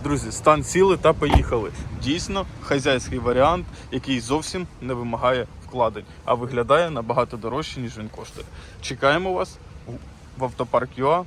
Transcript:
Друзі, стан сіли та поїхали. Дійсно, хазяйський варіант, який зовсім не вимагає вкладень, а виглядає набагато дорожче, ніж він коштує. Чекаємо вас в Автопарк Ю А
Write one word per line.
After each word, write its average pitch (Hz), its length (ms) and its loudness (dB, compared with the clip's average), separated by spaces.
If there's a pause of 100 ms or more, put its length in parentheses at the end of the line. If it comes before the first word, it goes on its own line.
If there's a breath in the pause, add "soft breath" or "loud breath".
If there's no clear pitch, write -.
Друзі, 123 280 -2
стан 151 320 4
сіли 185 340 4
та 160 160 4
поїхали. 127 580 2 (320)
Дійсно, 180 420 -2 (160)
хазяйський 131 580 0
варіант, 135 460 4 (260 loud breath)
який 131 280 -2
зовсім 151 480 -4 (140)
не 127 120 -6
вимагає 120 540 0 (200)
вкладень, 113 360 0 (220 loud breath)
а 120 80 2
виглядає 127 560 2
набагато 120 480 -2
дорожче, 120 420 -6
ніж 113 180 -8
він 107 120 -10
коштує. - 360 -16 (360 loud breath)
Чекаємо 156 520 2
вас 185 240 -4 (800)
в 131 60 -4
Автопарк 123 540 0
Ю 131 120 2
А 175 180 2